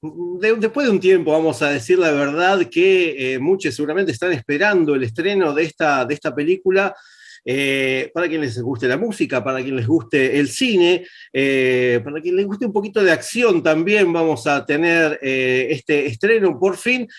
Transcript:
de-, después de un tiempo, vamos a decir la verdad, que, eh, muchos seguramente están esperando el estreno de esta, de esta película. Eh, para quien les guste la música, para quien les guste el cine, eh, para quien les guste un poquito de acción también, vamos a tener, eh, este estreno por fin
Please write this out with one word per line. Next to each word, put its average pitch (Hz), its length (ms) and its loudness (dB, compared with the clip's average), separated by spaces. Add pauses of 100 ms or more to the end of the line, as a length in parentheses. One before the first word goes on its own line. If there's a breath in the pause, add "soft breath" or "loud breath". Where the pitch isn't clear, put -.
de-, 175 560 -4
después 220 280 -2
de 240 60 2
un 190 80 4
tiempo, 175 320 4
vamos 160 300 2
a 147 100 0
decir 143 260 0
la 165 140 4
verdad, 165 580 0
que, 165 640 2
eh, 127 60 -4
muchos 165 340 -2
seguramente 156 380 -2
están 175 220 -2
esperando 156 600 0
el 131 100 0
estreno 160 500 -2
de 151 100 0
esta, 147 420 -2
de 135 80 -4
esta 143 220 -6
película. 185 580 0 (500 loud breath)
Eh, 135 680 -2
para 175 140 -4
quien 156 140 -4
les 123 200 -6
guste 120 260 -4
la 131 100 0
música, 160 460 -4
para 131 200 -4
quien 135 140 -4
les 113 100 -2
guste 135 500 2
el 143 120 2
cine, 180 580 2 (240 loud breath)
eh, 127 720 2
para 147 180 -8
quien 180 140 -4
les 196 100 0
guste 202 200 -6
un 202 80 -4
poquito 208 280 -2
de 185 100 4
acción 185 520 0
también, 170 500 2
vamos 160 320 0
a 143 200 0
tener, 160 560 0
eh, 131 500 0
este 143 340 0
estreno 190 540 0
por 185 160 0
fin 240 320 -4 (120)